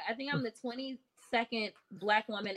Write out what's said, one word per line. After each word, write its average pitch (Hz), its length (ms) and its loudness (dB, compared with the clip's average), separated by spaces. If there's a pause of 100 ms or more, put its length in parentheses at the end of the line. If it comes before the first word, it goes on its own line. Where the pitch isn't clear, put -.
I 226 60 -2
think 269 200 -2
I'm 269 80 2
the 226 80 -2
twenty-second 240 1200 -4 (220)
black 208 360 2
woman 202 280 -2